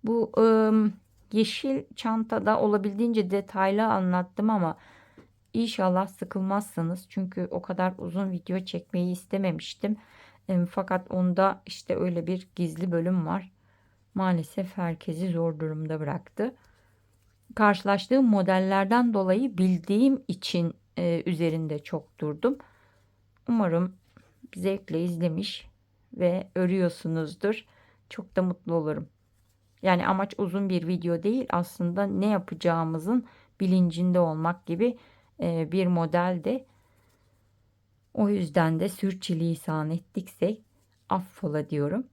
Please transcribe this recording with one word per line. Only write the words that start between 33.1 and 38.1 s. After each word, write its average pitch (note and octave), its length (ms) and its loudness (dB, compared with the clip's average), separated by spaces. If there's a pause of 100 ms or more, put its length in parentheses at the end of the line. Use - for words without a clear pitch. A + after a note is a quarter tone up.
bilincinde F3+ 600 4
olmak E3 460 0
gibi, A3 320 0 (420)
e, E3 320 -2
bir F#3 160 2
model F3 560 0
de. B3+ 220 -2 (1500)